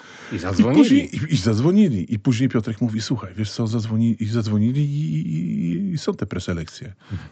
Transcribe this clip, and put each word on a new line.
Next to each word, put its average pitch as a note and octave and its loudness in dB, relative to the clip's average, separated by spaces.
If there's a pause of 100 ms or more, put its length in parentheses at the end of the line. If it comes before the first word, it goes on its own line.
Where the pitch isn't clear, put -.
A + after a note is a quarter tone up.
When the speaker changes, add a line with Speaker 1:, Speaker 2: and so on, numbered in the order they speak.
(320)
Speaker 1:
I - -6
zadzwonili. G2 4
Speaker 2:
I - 10
później, F3 2
i, D#3+ 0
i - 4
zadzwonili. A2+ 2
I G#2 -2
później B2 2
Piotrek G#2+ -2
mówi: A2+ 0
„Słuchaj, A2 -6
wiesz G#2+ -4
co, A#2 -4
zadzwoni-, A2+ 0
i A2 -4
zadzwonili A2 0
i, D3+ -2
i, D#3 -2
i, G2 -2
i D#3 -2
są - -2
te - -6
preselekcje. F#2 -8 (380)